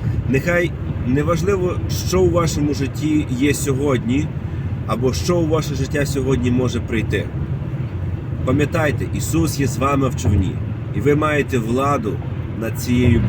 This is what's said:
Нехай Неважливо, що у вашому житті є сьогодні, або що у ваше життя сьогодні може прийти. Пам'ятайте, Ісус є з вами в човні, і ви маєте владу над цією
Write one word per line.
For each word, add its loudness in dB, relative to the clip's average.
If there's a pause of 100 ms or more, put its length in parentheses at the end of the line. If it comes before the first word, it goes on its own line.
(280)
Нехай 2 (360)
Неважливо, 2 (320)
що 2
у 6
вашому 2
житті 0
є 2
сьогодні, 0 (580)
або 0
що 0
у 2
ваше 0
життя 0
сьогодні 0
може 2
прийти. -2 (1160)
Пам'ятайте, 0
Ісус 0
є 2
з -2
вами 2
в -2
човні, 2 (440)
і -2
ви 4
маєте 2
владу 0 (480)
над -4
цією 4